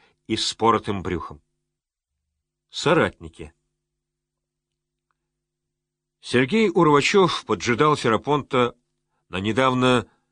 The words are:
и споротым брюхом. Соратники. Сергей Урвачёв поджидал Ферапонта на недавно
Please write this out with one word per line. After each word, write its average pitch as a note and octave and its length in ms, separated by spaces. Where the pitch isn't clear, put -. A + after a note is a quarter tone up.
и A2 100
споротым G#2+ 640
брюхом. E2 400
Соратники. G2+ 840
Сергей F3+ 480
Урвачёв E3 760
поджидал A#2+ 500
Ферапонта B2 800
на F2+ 100
недавно B2+ 680